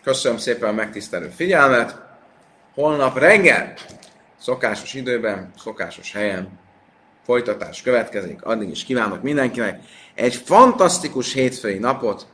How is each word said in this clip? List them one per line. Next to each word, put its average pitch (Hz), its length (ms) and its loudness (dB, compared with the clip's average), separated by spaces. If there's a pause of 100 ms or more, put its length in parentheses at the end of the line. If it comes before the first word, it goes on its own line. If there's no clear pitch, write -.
Köszönöm 131 340 0
szépen 117 320 -2
a 104 40 -2
megtisztelő 101 600 -6
figyelmet. 139 680 2 (720)
Holnap 143 440 0
reggel, 160 560 6 (640)
szokásos 120 560 -4
időben, 113 640 -4
szokásos - 540 -12
helyen 95 480 -6 (640)
folytatás 120 580 -2
következik. 107 600 -2
Addig 107 260 -4
is 73 140 -10
kívánok 107 380 -2
mindenkinek 120 600 -2 (300)
egy 120 220 0
fantasztikus 180 960 4
hétfői 123 440 -2
napot 117 560 -2